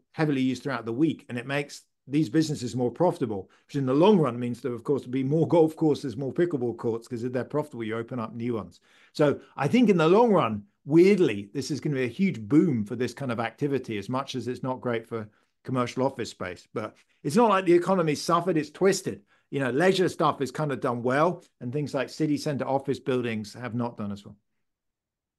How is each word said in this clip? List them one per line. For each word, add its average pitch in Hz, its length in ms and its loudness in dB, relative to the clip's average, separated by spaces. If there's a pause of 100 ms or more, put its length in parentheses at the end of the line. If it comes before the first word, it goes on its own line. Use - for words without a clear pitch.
(140)
heavily 151 280 0
used 127 220 0
throughout 113 220 -4
the 113 60 -4
week, 127 380 0
and 120 80 -6
it 120 80 -8
makes 143 380 -4 (260)
these 143 200 0
businesses 127 440 -2
more 120 160 0
profitable, 120 640 -2 (160)
which - 80 -10
in 139 100 -2
the 127 80 0
long 185 240 6
run 123 220 0
means 120 220 -6
there, 127 100 -4
of 120 120 -8
course, 135 200 -2
will 127 80 -12
be 135 120 -2
more 151 220 2
golf 156 300 4
courses, 139 400 0
more 131 180 -6
pickleball 127 440 -2
courts, 117 280 -4
'cause 117 180 -8
if 123 100 -6
they're 123 100 -2
profitable, 131 400 -6
you 110 140 -4
open 117 200 -8
up 110 160 -8
new 120 200 -4
ones. 92 260 -8 (320)
So 143 300 2 (160)
I 135 100 0
think 214 220 4
in 185 80 6
the 156 100 4
long 220 240 6
run, 113 320 2 (220)
weirdly, 160 680 4
this 139 160 -6
is 139 120 -4
gonna 147 160 -2
be 131 80 0
a - 20 -2
huge 151 320 -2
boom 120 460 2
for 120 100 -8
this 120 180 -4
kind 135 160 -8
of 113 120 -4
activity, 123 560 -4
as 98 100 -8
much 131 280 -6
as 117 120 -6
it's 123 160 -8
not 127 160 -4
great 117 260 -4
for 107 240 -8 (340)
commercial 127 400 -2
office 113 260 -2
space. - 440 -12
But 107 220 -8 (280)
it's 147 120 -2
not 226 140 6
like 190 160 2
the 170 80 6
economy 175 420 2
suffered, 170 400 0
it's 151 140 -2
twisted. 185 520 -2 (280)
You 139 100 -4
know, 127 120 0
leisure 180 360 4
stuff 151 340 0
is 127 80 -2
kind 151 220 -4
of 123 80 -4
done 123 240 -2
well, 151 400 2 (160)
and 123 140 -8
things 147 200 -4
like 127 160 -2
city 151 280 -2
center 131 280 -4
office 135 360 -2
buildings 117 520 -4
have 117 220 -10
not 117 220 -4
done 101 160 -6
as 98 120 -14
well. 104 120 -20 (1000)